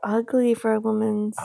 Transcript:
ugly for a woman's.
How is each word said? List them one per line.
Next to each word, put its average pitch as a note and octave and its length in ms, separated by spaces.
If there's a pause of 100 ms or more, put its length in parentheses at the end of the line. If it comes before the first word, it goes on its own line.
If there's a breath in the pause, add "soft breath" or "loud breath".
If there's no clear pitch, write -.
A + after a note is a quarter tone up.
ugly A#3 520
for A3+ 180
a A3 60
woman's. G#3+ 640